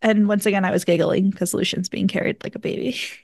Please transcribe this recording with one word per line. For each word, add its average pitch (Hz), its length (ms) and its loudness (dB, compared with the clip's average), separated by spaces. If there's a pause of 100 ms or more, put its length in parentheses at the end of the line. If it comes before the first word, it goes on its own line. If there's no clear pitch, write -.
And 214 260 4
once 208 180 0
again, 196 200 2
I 185 60 0
was 185 140 0
giggling 180 460 2
'cause - 220 -4
Lucian's 185 360 -2
being 196 200 -2
carried - 340 -2
like - 120 -10
a - 40 -12
baby. - 400 -6 (240)